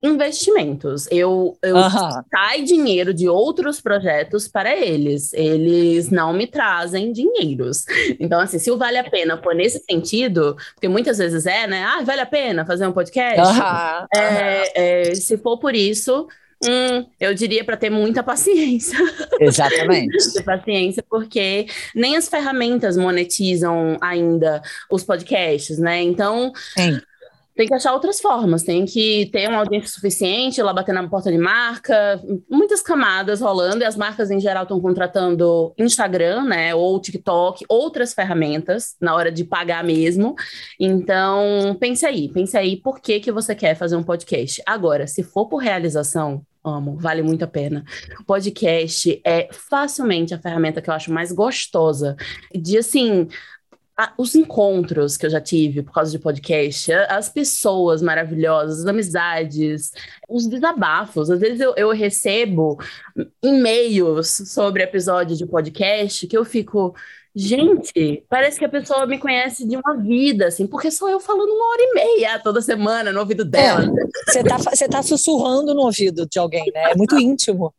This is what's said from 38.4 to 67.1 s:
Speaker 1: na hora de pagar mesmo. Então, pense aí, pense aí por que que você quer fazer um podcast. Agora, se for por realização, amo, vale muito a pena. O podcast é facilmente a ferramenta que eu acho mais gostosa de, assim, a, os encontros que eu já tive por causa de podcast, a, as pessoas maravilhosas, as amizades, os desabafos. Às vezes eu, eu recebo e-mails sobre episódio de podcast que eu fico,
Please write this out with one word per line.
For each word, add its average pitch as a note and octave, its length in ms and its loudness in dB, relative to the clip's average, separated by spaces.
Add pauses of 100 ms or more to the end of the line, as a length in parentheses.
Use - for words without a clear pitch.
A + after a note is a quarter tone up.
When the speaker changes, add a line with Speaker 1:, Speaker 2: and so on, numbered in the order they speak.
Speaker 1:
na E3 160 0
hora E3+ 160 2
de E3 140 -4
pagar E3+ 380 -2
mesmo. F3 520 2 (440)
Então, G3 1000 2
pense B3 260 -2
aí, A3 240 0
pense F#3+ 280 -2
aí F#3+ 180 0
por C4 240 -6
que G#3+ 220 0
que A#3 100 -4
você A3 240 -4
quer E3 200 0
fazer E3+ 200 -2
um E3+ 80 0
podcast. E3+ 600 -4
Agora, E3+ 420 0
se - 160 -6
for G#3 240 -2
por D4+ 100 -4
realização, D#3 840 -2 (220)
amo, D3 340 -6
vale D#3+ 240 -2
muito D#3+ 220 0
a E3 40 -6
pena. D3 360 -6 (360)
O - 40 -20
podcast F3 1000 0
é E3+ 260 2
facilmente A#3+ 840 -2
a E3 60 -8
ferramenta D#3+ 420 -2
que - 80 -8
eu D#3 40 0
acho D#3 180 -6
mais E3+ 200 -4
gostosa D#3+ 840 0 (380)
de, F3+ 240 0
assim, A3+ 500 2 (680)
a, A3 200 -2
os B3 180 0
encontros F#3 840 2
que - 80 -4
eu D#3 40 2
já D#3 120 0
tive D3+ 400 0
por C#3+ 120 -10
causa D#3 180 0
de D#3 80 -6
podcast, D3 720 -2
a, F#3+ 260 2
as A3 120 -4
pessoas F#3 720 0
maravilhosas, D#3+ 800 0
as E3+ 40 -4
amizades, E3 1080 -2 (380)
os A#3 180 -2
desabafos. G#3 840 -2
Às F3+ 100 2
vezes A3+ 220 0
eu, C4 160 2
eu G#3+ 140 4
recebo G3 840 0 (640)
e-mails A3+ 840 4 (200)
sobre G3 360 0
episódio F3+ 520 0
de E3 100 -6
podcast F#3 840 -2
que A3 100 0
eu A3+ 80 2
fico, G#3 500 -2 (400)